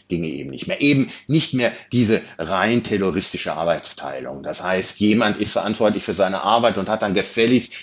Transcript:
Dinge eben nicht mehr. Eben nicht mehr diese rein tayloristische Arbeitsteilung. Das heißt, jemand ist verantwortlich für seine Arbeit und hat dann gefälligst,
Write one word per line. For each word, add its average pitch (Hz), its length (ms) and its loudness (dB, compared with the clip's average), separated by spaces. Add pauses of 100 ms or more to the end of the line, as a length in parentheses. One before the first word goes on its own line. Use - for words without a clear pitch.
Dinge 85 180 -2
eben 69 240 -8
nicht - 160 -10
mehr. 95 120 -4
Eben 139 320 4 (160)
nicht 151 260 2
mehr 120 200 2 (180)
diese 113 300 4 (160)
rein 95 440 0
tayloristische 95 720 -2
Arbeitsteilung. 69 880 -4
Das 71 220 -6
heißt, 92 380 0
jemand 107 340 2
ist 104 160 0
verantwortlich 104 520 0
für 101 100 -6
seine 92 300 0
Arbeit 110 340 4
und 95 100 -2
hat 107 140 0
dann 104 120 0
gefälligst, 113 680 2